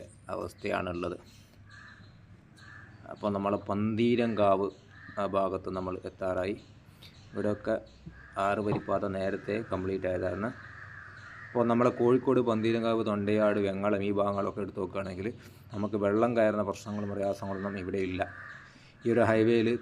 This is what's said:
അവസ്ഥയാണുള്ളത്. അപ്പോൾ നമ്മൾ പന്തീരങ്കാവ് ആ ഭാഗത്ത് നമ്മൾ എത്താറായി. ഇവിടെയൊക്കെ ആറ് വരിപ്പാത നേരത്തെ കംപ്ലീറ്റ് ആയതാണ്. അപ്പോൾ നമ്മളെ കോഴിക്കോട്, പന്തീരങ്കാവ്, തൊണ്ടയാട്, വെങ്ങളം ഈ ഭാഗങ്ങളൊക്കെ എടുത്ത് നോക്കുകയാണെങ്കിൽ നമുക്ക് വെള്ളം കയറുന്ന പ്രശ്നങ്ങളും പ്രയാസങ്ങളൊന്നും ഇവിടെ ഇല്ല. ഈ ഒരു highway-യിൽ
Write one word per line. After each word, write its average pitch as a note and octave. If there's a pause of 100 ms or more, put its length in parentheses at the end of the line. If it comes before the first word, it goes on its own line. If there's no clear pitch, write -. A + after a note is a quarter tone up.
(340)
അവസ്ഥയാണുള്ളത്. F#2 (2000)
അപ്പോൾ -
നമ്മൾ G2 (160)
പന്തീരങ്കാവ് G#2 (540)
ആ G2+ (100)
ഭാഗത്ത് F#2+
നമ്മൾ F#2 (140)
എത്താറായി. F#2 (760)
ഇവിടെയൊക്കെ G#2 (720)
ആറ് G2+
വരിപ്പാത G2+ (140)
നേരത്തെ G2 (160)
കംപ്ലീറ്റ് F#2
ആയതാണ്. F#2 (960)
അപ്പോൾ A#2+
നമ്മളെ A#2
കോഴിക്കോട്, B2
പന്തീരങ്കാവ്, A2+
തൊണ്ടയാട്, G#2
വെങ്ങളം G2
ഈ -
ഭാഗങ്ങളൊക്കെ G2+
എടുത്ത് F2+
നോക്കുകയാണെങ്കിൽ F#2 (480)
നമുക്ക് G#2
വെള്ളം A2
കയറുന്ന G#2+
പ്രശ്നങ്ങളും G#2
പ്രയാസങ്ങളൊന്നും G2
ഇവിടെ F#2
ഇല്ല. F#2 (840)
ഈ A#2
ഒരു A#2
highway-യിൽ A2 (140)